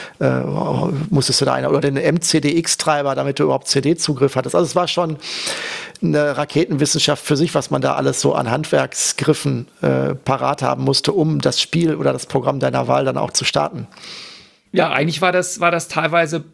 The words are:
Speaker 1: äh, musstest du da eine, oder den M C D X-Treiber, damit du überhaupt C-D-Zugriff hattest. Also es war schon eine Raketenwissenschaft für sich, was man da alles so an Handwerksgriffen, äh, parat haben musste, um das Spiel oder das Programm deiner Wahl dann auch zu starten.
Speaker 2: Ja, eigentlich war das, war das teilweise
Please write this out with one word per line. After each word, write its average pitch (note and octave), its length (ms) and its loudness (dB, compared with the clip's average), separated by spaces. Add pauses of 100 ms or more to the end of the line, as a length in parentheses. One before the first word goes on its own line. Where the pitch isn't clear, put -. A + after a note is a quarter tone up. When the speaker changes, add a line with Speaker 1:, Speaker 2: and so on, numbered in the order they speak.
(180)
Speaker 1:
äh, B2+ 220 2 (680)
musstest - 320 2
du C#3 60 2
da C3 80 2
eine, C3 160 0
oder - 100 2
den C#3 160 0
M D#3 240 2
C D#3 220 0
D D3 160 2
X-Treiber, D3 560 0
damit C#3 240 -2
du D3 60 2
überhaupt C3+ 240 0
C-D-Zugriff C#3 680 0
hattest. - 180 -2
Also E3+ 120 4
es - 100 0
war F3+ 100 2
schon E3 300 -2 (880)
eine D3 340 2
Raketenwissenschaft D3 880 0
für D3+ 120 2
sich, D#3+ 180 2
was C#3+ 160 0
man C#3+ 120 0
da C3+ 120 2
alles C3+ 280 -2
so C#3+ 120 4
an B2+ 160 0
Handwerksgriffen, C3+ 1200 0 (140)
äh, C3+ 320 2
parat C3+ 480 -2
haben C3 200 0
musste, C#3 300 0
um D#3 300 2
das C3 180 0
Spiel E3 340 0
oder C3+ 200 0
das B2+ 100 -8
Programm C#3 340 0
deiner B2+ 300 0
Wahl C3+ 160 2
dann C3 140 0
auch - 140 -2
zu - 120 -2
starten. D3 420 -2 (840)
Speaker 2:
Ja, E3 180 2
eigentlich D3+ 300 0
war F3+ 100 2
das, F3+ 300 0
war E3+ 100 2
das E3+ 180 -2
teilweise D#3+ 640 0